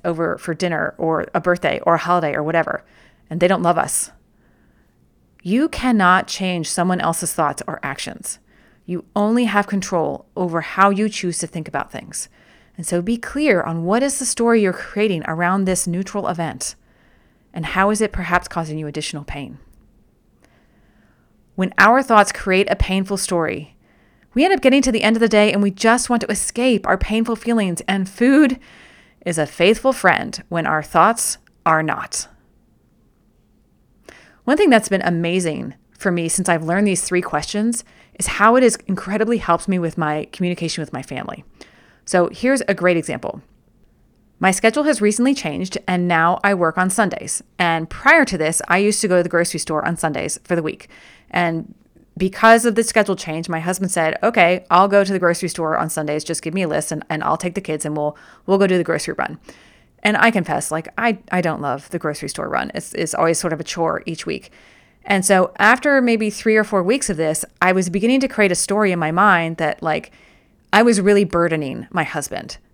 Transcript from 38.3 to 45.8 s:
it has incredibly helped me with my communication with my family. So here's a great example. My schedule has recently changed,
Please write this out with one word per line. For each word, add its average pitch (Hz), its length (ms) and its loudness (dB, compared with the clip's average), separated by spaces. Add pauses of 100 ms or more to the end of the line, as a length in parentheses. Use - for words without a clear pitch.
it 262 60 6
has 233 140 6 (100)
incredibly 208 540 -2
helped - 280 -2
me 190 120 0
with 165 180 -4
my 151 340 -4
communication 175 520 -4
with - 100 -14
my 127 80 -8
family. 131 420 -12 (640)
So 180 260 2
here's 262 360 0
a 196 80 0
great 175 200 2
example. - 460 -6 (960)
My 185 120 4
schedule 226 320 2
has 269 180 0
recently 240 320 2
changed, 185 540 -6